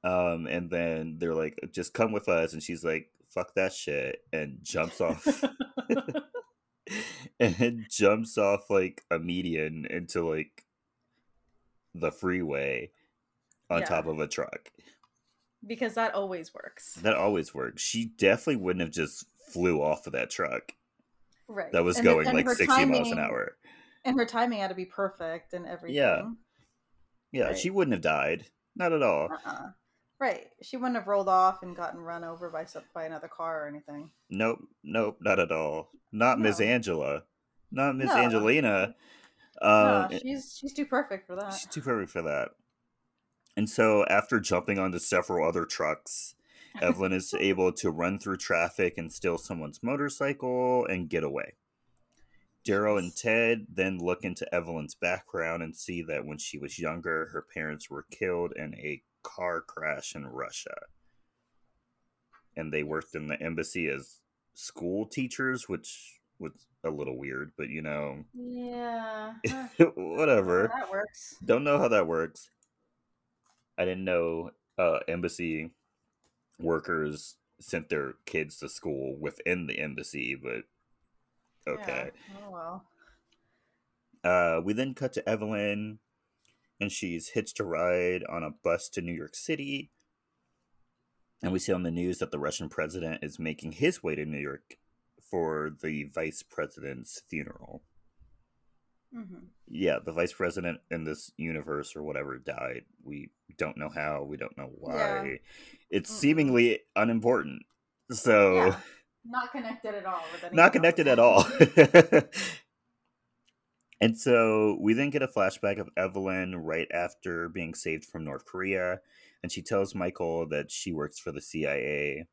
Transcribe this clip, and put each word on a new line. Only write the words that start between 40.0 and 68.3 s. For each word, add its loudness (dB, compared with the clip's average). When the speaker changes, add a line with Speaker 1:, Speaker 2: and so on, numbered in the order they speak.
Speaker 3:
Nah, -6
she's, -8
she's -8
too -2
perfect -2
for -12
that. -8
Speaker 1:
she's -10
too -8
perfect -2
for -4
that. -2
And 0
so, 6
after 4
jumping 0
onto -2
several 2
other 0
trucks, -6
Speaker 3:
<laughs> -10
Speaker 1:
Evelyn 2
is -2
able 4
to -2
run -2
through -6
traffic 0
and -10
steal -2
someone's -8
motorcycle 0
and -4
get 0
away. -4
Daryl 2
and -4
Speaker 3:
Jeez. -6
Speaker 1:
Ted 2
then -2
look -2
into -6
Evelyn's -4
background -4
and -12
see -8
that -6
when -10
she -10
was -12
younger, -4
her -8
parents -8
were -12
killed -4
in -10
a -10
car -6
crash -8
in -12
Russia. -10
And -6
they 0
worked -6
in -8
the -6
embassy -4
as -6
school -6
teachers, -4
which -10
was -10
a -2
little -8
weird, -10
but, -8
you -8
know. -6